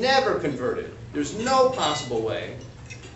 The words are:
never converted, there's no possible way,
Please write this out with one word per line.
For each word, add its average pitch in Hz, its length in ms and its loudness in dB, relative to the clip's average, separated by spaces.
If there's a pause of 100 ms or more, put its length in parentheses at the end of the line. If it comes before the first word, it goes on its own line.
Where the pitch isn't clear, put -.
never 247 380 4
converted, 123 540 -2 (200)
there's 147 260 -2
no 254 320 6
possible 131 500 0
way, 104 360 -2 (580)